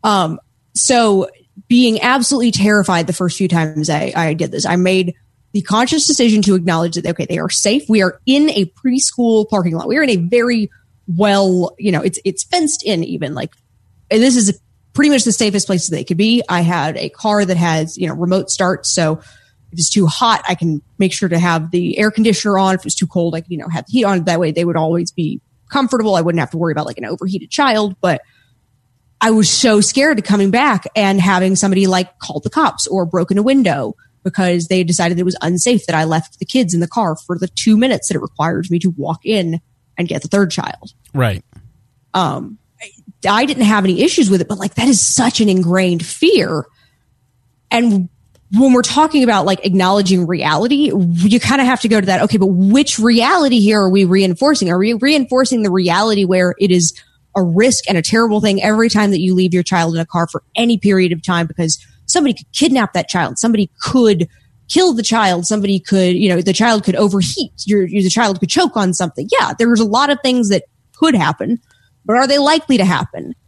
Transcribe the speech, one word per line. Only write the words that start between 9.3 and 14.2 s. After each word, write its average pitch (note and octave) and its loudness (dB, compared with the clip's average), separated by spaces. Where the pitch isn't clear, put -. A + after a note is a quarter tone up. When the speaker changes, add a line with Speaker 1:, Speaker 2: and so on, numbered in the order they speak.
Speaker 1:
parking F3 -2
lot. - -6
We A#3+ 0
are D#4 2
in C#4 0
a G#3+ 2
very A3+ 0
well, F#3+ 2
you G3+ -2
know, D#3+ 0
it's, - -4
it's - -4
fenced D#4+ -2
in F3 -2
even, C#3+ -8
like, B2+ -10
and A3 4